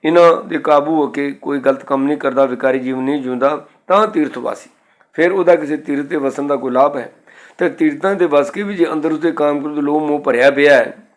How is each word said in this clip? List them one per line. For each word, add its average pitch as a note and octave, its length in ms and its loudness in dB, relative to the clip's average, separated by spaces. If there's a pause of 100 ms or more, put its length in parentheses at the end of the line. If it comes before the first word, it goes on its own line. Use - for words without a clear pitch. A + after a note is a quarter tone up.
ਇਹਨਾਂ E3 400 6
ਦੇ E3 140 -6
ਕਾਬੂ D3 380 2
ਹੋ D3 120 0
ਕੇ C#3+ 240 -6
ਕੋਈ C#3+ 280 -6
ਗਲਤ C3 260 0
ਕੰਮ C3+ 180 -2
ਨਹੀਂ D3 140 0
ਕਰਦਾ, C3+ 280 2
ਵਿਕਾਰੀ B2+ 340 -2
ਜੀਵਨ C3 240 -4
ਨਹੀਂ C#3 200 -4
ਜਿਉਂਦਾ, B2+ 440 -2 (200)
ਤਾਂ G#3 200 2
ਤੀਰਥ D3+ 300 -2
ਵਾਸੀ। A#2+ 320 -8 (440)
ਫਿਰ F3 180 2
ਉਹਦਾ F3 240 4
ਕਿਸੇ D3+ 220 -4
ਤੀਰਥ C#3+ 280 -6
'ਤੇ E3 100 -8
ਵਸਣ C#3 320 -4
ਦਾ C#3+ 80 0
ਕੋਈ B2+ 160 -6
ਲਾਭ C#3 260 2
ਹੈ? - 160 -10 (440)
ਤੇ F3+ 120 0
ਤੀਰਥਾਂ D#3+ 460 -2
ਦੇ F3 100 0
ਵਸ C#3+ 260 2
ਕੇ G3+ 120 -8
ਵੀ G3+ 120 -6
ਜੇ E3+ 160 0
ਅੰਦਰ D#3 200 -4
ਉਸਦੇ D#3 200 -2
ਕਾਮ D3 280 -2
ਕ੍ਰੋਧ D3 180 -8
ਲੋਭ D3 260 -2
ਮੋਹ D3 160 -2
ਭਰਿਆ C3+ 320 2
ਪਿਆ C#3+ 220 4
ਹੈ A#2 240 2 (180)